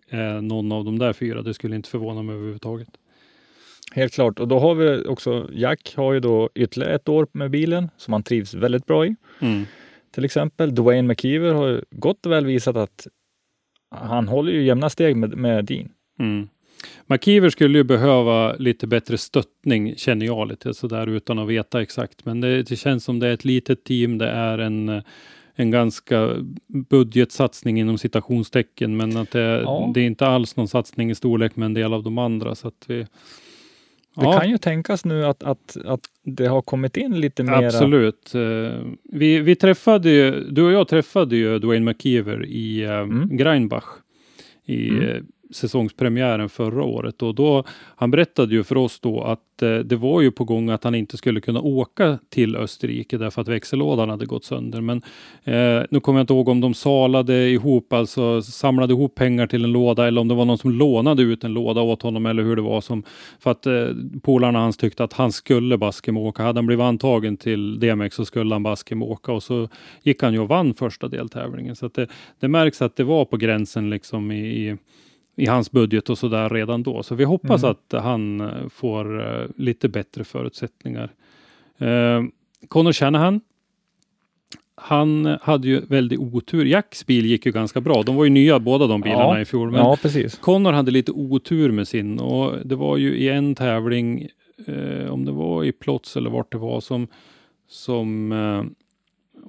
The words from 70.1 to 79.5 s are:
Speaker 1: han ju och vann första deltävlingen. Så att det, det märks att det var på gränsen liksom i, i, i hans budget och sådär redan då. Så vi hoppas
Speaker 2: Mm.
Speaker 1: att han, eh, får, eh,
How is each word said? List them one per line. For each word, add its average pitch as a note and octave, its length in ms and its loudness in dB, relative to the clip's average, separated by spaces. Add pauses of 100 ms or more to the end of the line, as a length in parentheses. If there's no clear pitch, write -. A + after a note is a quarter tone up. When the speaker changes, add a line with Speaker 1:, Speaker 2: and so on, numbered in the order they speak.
Speaker 1:
han A#2 100 2
ju A2 60 0
och G#2+ 80 -2
vann D3+ 260 2
första B2 340 -8
deltävlingen. B2 680 -10
Så - 100 -10
att A#2+ 80 -10
det, B2 140 -4 (320)
det C3+ 80 -2
märks D#3+ 340 2
att - 140 0
det C#3 80 0
var D3 220 2
på - 120 -4
gränsen G#2+ 520 -2
liksom G#2 420 -8
i, G#2+ 80 -6 (300)
i, G#2 80 -8 (580)
i C#3+ 100 0
hans A#2 260 2
budget A2 380 2
och A#2+ 80 -2
sådär A2 320 -2
redan A2+ 340 -2
då. A#2 200 -6
Så - 120 -8
vi C3 80 2
hoppas C#3+ 400 2
Speaker 2:
Mm. B2+ 80 4
Speaker 1:
att - 320 -6
han, G#2+ 380 -4
eh, A#2+ 280 -8
får, A2 580 -6 (140)
eh, A#2+ 40 -6 (120)